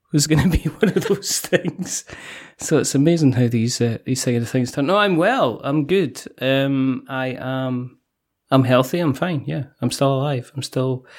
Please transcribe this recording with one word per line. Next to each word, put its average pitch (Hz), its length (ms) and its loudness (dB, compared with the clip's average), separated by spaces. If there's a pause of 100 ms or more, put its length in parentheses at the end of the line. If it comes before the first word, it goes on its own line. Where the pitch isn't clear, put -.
(120)
was 147 160 2
gonna 156 220 4
be 160 100 2
<laughs> 156 100 -4
one 202 200 0
of - 180 0
those - 320 -2
things. - 640 -4 (540)
So - 200 0
it's - 160 0
amazing 147 400 4
how 123 140 2
these, 117 340 0
uh, 117 240 0
these 127 180 -2
kind 120 140 0
of 117 120 -4
things 123 220 -2
turn. 143 140 -2
No, 185 120 2
I'm 202 200 2
well. 180 460 2
I'm 143 220 0
good. 175 360 0 (180)
Um, 135 680 0
I 131 180 -4 (120)
am, 127 580 -6 (540)
I'm 131 140 6
healthy. 131 340 4
I'm 156 140 0
fine. 160 340 -4
Yeah, 147 180 -4 (160)
I'm 123 100 0
still 139 220 2
alive. 135 420 -4
I'm 131 80 -8
still, 131 420 -4 (140)